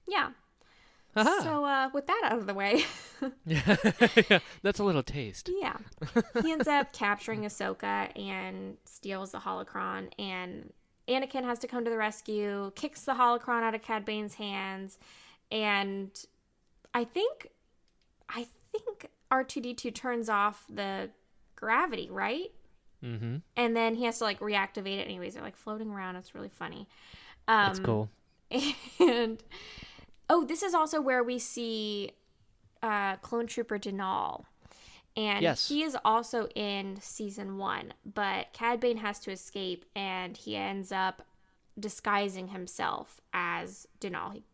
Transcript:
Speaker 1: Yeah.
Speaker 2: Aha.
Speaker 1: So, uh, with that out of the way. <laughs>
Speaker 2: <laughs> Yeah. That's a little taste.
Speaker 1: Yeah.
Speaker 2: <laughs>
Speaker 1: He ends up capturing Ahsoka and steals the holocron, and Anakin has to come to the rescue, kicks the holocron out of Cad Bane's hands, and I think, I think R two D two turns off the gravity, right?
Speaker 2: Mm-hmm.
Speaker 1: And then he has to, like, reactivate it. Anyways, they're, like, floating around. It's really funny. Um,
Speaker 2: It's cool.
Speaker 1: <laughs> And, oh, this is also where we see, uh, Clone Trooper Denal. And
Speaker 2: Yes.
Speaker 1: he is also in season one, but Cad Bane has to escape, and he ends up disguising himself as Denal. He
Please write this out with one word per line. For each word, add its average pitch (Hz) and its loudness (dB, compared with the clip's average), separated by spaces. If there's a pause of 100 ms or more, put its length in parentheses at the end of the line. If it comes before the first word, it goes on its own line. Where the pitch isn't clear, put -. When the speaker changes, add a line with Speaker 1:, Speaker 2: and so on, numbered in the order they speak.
Speaker 1:
Yeah. 359 2 (840)
Speaker 2:
Aha. 285 6
Speaker 1:
So, 294 2
uh, 269 2
with 285 0
that 415 2
out 269 2
of 202 -4
the 202 0
way. 202 4
<laughs> - -10 (260)
Speaker 2:
<laughs> 262 -6
Yeah. 190 6 (220)
That's 196 2
a 208 2
little 170 6
taste. 127 -6
Speaker 1:
Yeah. 381 -2 (320)
Speaker 2:
<laughs> 233 2
Speaker 1:
He 320 2
ends 311 2
up 285 4
capturing 214 -2
Ahsoka 202 -2
and 190 -8
steals 190 -8
the 185 -10
holocron, 190 -6 (100)
and 185 -8 (360)
Anakin 262 0
has 240 0
to 247 -6
come 240 -2
to 233 0
the 233 0
rescue, 208 -2
kicks - -6
the 269 0
holocron 240 4
out 226 2
of 220 -4
Cad 214 -4
Bane's 214 -4
hands, 196 -6 (520)
and 196 0 (840)
I 240 2
think, 415 -2 (840)
I 233 -6 (260)
think - -6 (240)
R 262 6
two 262 -6
D 247 -4
two 240 -6
turns 233 -2
off 208 2
the 196 -4 (460)
gravity, 240 0
right? 202 -4 (520)
Speaker 2:
Mm-hmm. 117 -4 (180)
Speaker 1:
And 233 2
then 226 2
he 240 0
has 226 0
to, - -2
like, 202 -2
reactivate 196 -2
it. 196 -4
Anyways, 185 -8
they're, - -10
like, 196 -10
floating 214 -8
around. 185 -8
It's 185 -16
really 202 -10
funny. - -12 (600)
Um, 208 8
Speaker 2:
It's 190 -4
cool. 110 2 (420)
Speaker 1:
<laughs> - -2
And, 233 4 (840)
oh, 330 8
this 320 -2
is 370 0
also 311 4
where 254 4
we 247 0
see, 214 -4 (680)
uh, 202 2
Clone 233 -2
Trooper 226 -2
Denal. 196 -2 (720)
And 208 0
Speaker 2:
Yes. 165 4
Speaker 1:
he 294 2
is 294 -2 (100)
also 233 2
in 196 -2
season 196 -8
one, - -4 (120)
but 202 -2
Cad 233 0
Bane 240 2
has 208 -4
to 202 -8
escape, 185 -8 (100)
and 185 -4
he 208 -8
ends 196 -4
up 190 0 (560)
disguising 202 -2
himself - -6 (120)
as 175 -4 (120)
Denal. 180 -6
He 208 -16 (100)